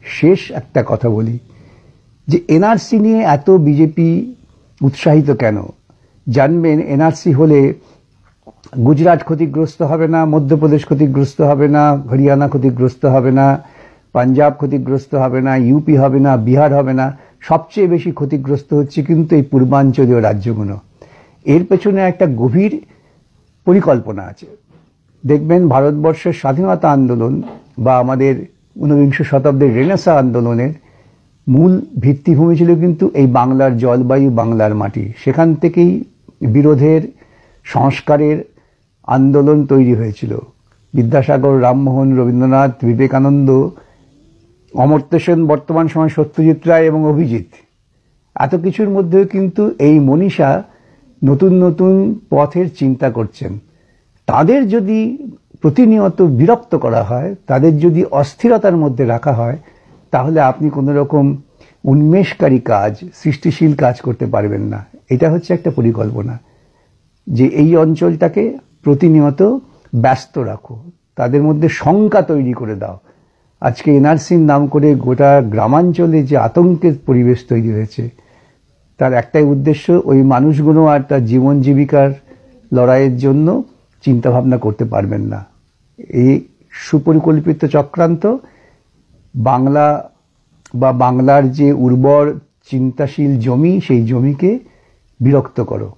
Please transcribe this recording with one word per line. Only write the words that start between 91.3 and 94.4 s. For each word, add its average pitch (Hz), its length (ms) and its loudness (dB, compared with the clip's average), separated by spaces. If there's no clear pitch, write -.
যে 143 220 2
উর্বর 139 600 2
চিন্তাশীল 135 680 -2
জমি, 147 420 0
সেই 120 240 0
জমিকে 139 540 -2